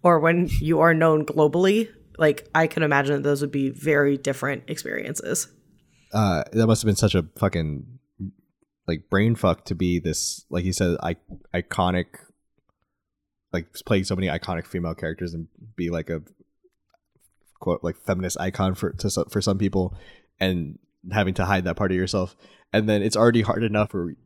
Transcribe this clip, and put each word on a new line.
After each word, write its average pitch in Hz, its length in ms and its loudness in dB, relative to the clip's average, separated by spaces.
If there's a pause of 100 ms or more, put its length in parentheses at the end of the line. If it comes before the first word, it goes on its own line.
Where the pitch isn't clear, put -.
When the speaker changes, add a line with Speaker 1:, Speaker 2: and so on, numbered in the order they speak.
Speaker 1:
or 175 160 6
when 170 300 2 (120)
you 151 200 2
are 165 120 6
known 160 320 4
globally, 180 640 2 (300)
like, 151 340 2
I 160 140 2
can 160 160 -2
imagine 143 320 2
that 143 80 -2
those 143 180 0
would 147 120 -4
be 135 180 -2
very 143 480 2
different 139 480 -4
experiences. - 800 -6 (640)
Speaker 2:
Uh, 98 300 0 (100)
that 113 140 2
must 110 160 4
have 110 60 0
been 98 80 2
such - 180 2
a 87 100 2 (120)
fucking, 78 500 -2 (1000)
like, 82 200 -4
brain 110 280 4
fuck 90 300 0
to 90 100 -6
be 87 240 0
this, - 500 -4
like 90 140 -2
you 92 80 0
said, 87 280 0
I-, 85 160 -4 (380)
iconic, 90 520 -2 (1500)
like, 85 200 -4 (140)
playing 98 180 2
so 92 120 -2
many 95 100 0
iconic 85 400 -4
female 85 300 -4
characters 82 380 -6
and 82 120 -10 (300)
be, 85 120 -4
like, 85 220 -6
a 80 100 -4 (1400)
quote, - 240 -4
like, 85 120 -4
feminist 92 440 -4
icon 95 340 -2
for, - 200 -4
to - 140 -6
so-, 87 220 -2
for 101 100 -2
some 98 160 0
people 95 400 -2 (440)
and 90 380 -2 (340)
having 98 220 2
to 95 100 0
hide 92 200 0
that 85 120 -2
part 95 160 0
of 92 40 0
yourself. 92 380 -2 (380)
And 110 160 2
then 104 140 2
it's 104 140 0
already 117 260 4
hard 107 200 -2
enough 104 300 0
for 87 220 -4 (120)